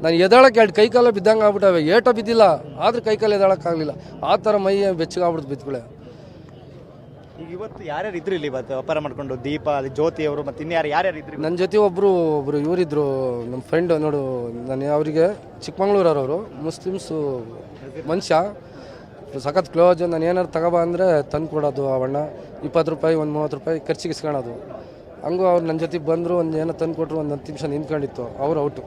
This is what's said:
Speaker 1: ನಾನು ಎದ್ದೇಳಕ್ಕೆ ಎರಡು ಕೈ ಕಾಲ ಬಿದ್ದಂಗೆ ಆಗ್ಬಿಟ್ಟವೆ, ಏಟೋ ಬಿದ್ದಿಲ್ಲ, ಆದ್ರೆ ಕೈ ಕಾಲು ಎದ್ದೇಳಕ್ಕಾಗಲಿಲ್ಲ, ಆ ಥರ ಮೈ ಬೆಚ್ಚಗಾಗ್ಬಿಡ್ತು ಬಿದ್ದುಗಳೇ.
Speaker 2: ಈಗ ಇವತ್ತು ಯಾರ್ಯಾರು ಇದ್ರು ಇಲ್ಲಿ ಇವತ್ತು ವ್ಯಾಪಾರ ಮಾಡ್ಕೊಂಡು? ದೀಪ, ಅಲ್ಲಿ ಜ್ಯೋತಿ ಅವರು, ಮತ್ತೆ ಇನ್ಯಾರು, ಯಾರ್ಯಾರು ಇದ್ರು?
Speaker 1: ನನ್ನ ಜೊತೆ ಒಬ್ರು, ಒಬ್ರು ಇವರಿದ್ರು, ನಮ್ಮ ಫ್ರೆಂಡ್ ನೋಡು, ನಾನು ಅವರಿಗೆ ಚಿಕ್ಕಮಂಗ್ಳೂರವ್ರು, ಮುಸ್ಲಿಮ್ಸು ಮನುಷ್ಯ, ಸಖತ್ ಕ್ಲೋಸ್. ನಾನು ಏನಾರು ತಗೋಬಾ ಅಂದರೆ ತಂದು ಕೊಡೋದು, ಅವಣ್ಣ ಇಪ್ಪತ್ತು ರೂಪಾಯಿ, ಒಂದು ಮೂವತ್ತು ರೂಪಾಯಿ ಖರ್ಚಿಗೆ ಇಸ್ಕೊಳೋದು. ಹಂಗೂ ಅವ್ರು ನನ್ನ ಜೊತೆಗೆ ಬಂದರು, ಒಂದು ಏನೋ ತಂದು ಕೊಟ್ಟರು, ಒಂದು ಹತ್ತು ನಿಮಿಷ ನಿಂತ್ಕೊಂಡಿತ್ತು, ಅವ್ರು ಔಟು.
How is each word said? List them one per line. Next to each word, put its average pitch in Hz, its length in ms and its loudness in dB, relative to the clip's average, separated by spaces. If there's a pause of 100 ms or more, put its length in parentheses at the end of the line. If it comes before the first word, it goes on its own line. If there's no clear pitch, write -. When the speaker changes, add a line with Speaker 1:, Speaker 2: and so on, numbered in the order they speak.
Speaker 1:
ನಾನು 165 120 2
ಎದ್ದೇಳಕ್ಕೆ 226 460 8
ಎರಡು 208 120 6
ಕೈ 214 160 6
ಕಾಲ 247 220 6
ಬಿದ್ದಂಗೆ 214 320 4
ಆಗ್ಬಿಟ್ಟವೆ, 196 400 4
ಏಟೋ 214 300 4
ಬಿದ್ದಿಲ್ಲ, 226 300 4 (380)
ಆದ್ರೆ 226 220 0
ಕೈ 214 140 0
ಕಾಲು 214 180 2
ಎದ್ದೇಳಕ್ಕಾಗಲಿಲ್ಲ, 170 880 0
ಆ 170 120 2
ಥರ 208 200 2
ಮೈ 196 360 2
ಬೆಚ್ಚಗಾಗ್ಬಿಡ್ತು 165 560 -2
ಬಿದ್ದುಗಳೇ. 135 300 -8 (1600)
Speaker 2:
ಈಗ 165 80 -14
ಇವತ್ತು 190 340 -12
ಯಾರ್ಯಾರು 175 320 -6
ಇದ್ರು 180 180 -4
ಇಲ್ಲಿ 151 120 -4
ಇವತ್ತು 131 280 -4
ವ್ಯಾಪಾರ 131 240 -2
ಮಾಡ್ಕೊಂಡು? 131 460 -8
ದೀಪ, 147 260 -4
ಅಲ್ಲಿ 139 200 -2
ಜ್ಯೋತಿ 156 360 0
ಅವರು, 147 160 -2
ಮತ್ತೆ 139 220 -8
ಇನ್ಯಾರು, 160 240 -2
ಯಾರ್ಯಾರು 165 300 0
ಇದ್ರು? 147 240 -10
Speaker 1:
ನನ್ನ 160 140 -2
ಜೊತೆ 185 220 0
ಒಬ್ರು, 180 600 4
ಒಬ್ರು 143 200 -2
ಇವರಿದ್ರು, 151 460 0 (460)
ನಮ್ಮ 127 120 -8
ಫ್ರೆಂಡ್ 165 380 2
ನೋಡು, 135 520 -2 (160)
ನಾನು 135 240 -2
ಅವರಿಗೆ 156 420 2 (280)
ಚಿಕ್ಕಮಂಗ್ಳೂರವ್ರು, 170 880 2 (120)
ಮುಸ್ಲಿಮ್ಸು 151 1000 -6 (460)
ಮನುಷ್ಯ, 170 260 0 (1040)
ಸಖತ್ 151 340 -2
ಕ್ಲೋಸ್. 170 300 4
ನಾನು 165 220 -2
ಏನಾರು 180 240 0
ತಗೋಬಾ 170 320 0
ಅಂದರೆ 170 420 2
ತಂದು 147 260 -4
ಕೊಡೋದು, 143 400 -2
ಅವಣ್ಣ 131 280 -2 (480)
ಇಪ್ಪತ್ತು 160 260 0
ರೂಪಾಯಿ, 160 240 0
ಒಂದು 151 180 -2
ಮೂವತ್ತು 151 240 -2
ರೂಪಾಯಿ 156 240 -4
ಖರ್ಚಿಗೆ 156 320 -4
ಇಸ್ಕೊಳೋದು. 139 400 -4 (720)
ಹಂಗೂ 180 200 0
ಅವ್ರು 175 200 4
ನನ್ನ 160 120 -2
ಜೊತೆಗೆ 160 260 -4
ಬಂದರು, 170 320 0
ಒಂದು 160 220 0
ಏನೋ 160 140 -2
ತಂದು 165 220 -4
ಕೊಟ್ಟರು, 160 240 -4
ಒಂದು 147 160 -4
ಹತ್ತು 139 180 -10
ನಿಮಿಷ 147 120 -10
ನಿಂತ್ಕೊಂಡಿತ್ತು, 143 720 -6
ಅವ್ರು 147 220 0
ಔಟು. 107 260 -4